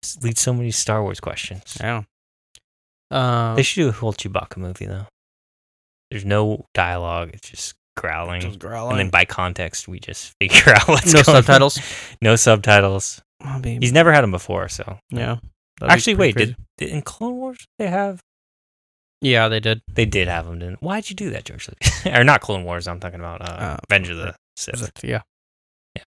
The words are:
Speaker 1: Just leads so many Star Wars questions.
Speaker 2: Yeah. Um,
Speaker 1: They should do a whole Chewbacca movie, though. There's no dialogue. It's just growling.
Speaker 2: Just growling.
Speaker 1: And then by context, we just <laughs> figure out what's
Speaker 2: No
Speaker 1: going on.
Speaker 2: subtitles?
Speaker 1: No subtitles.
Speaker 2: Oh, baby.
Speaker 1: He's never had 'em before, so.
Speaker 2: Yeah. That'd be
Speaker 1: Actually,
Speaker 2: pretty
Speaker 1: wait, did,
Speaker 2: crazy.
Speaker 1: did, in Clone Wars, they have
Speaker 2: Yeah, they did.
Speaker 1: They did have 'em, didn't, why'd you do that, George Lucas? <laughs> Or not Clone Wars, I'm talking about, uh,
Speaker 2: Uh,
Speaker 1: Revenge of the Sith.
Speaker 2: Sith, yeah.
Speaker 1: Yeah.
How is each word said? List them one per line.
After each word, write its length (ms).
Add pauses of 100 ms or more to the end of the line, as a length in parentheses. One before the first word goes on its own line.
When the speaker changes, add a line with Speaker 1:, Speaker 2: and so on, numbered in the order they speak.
Speaker 1:
Just 200
leads 180
so 120
many 180
Star 300
Wars 180
questions. 600
Speaker 2:
Yeah. 240 (1040)
Um, 460
Speaker 1:
They 80
should 180
do 80
a 40
whole 200
Chewbacca 440
movie, 280
though. 220 (1040)
There's 140
no 480
dialogue. 600
It's 160
just 260 (200)
growling. 460
Speaker 2:
Just 180
growling. 320
Speaker 1:
And 80
then 100
by 160
context, 600
we 120
just 380
<laughs> 40
figure 320
out 140
what's 260
Speaker 2:
No 100
Speaker 1:
going 140
on. 60
Speaker 2:
subtitles? 360 (420)
Speaker 1:
No 140
subtitles. 840 (220)
Speaker 2:
Oh, 180
baby. 240
Speaker 1:
He's 80
never 200
had 100
'em 80
before, 380
so. 300 (100)
Speaker 2:
Yeah. 280 (420)
That'd 100
be 40
Speaker 1:
Actually, 220
Speaker 2:
pretty 120 (120)
Speaker 1:
wait, 80
did, 80
Speaker 2:
crazy. 100 (140)
Speaker 1:
did, 100
in 140
Clone 320
Wars, 220 (200)
they 100
have 320 (1000)
Speaker 2:
Yeah, 260
they 120
did. 220 (100)
Speaker 1:
They 140
did 220
have 200
'em, 120
didn't, 220
why'd 280
you 60
do 160
that, 140
George 240
Lucas? 360
<laughs> 100
Or 80
not 180
Clone 220
Wars, 240
I'm 120
talking 200
about, 220
uh, 120
Speaker 2:
Uh, 240 (120)
Speaker 1:
Revenge 200
of 80
the 180 (200)
Sith. 240
Speaker 2:
Sith, 240
yeah. 180 (720)
Speaker 1:
Yeah. 180